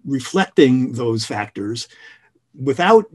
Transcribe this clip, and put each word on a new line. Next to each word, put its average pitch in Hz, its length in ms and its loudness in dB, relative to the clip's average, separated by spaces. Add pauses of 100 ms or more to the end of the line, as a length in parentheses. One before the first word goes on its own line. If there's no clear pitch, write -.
reflecting 135 880 2
those 117 300 -4
factors 104 640 -8 (760)
without 175 500 2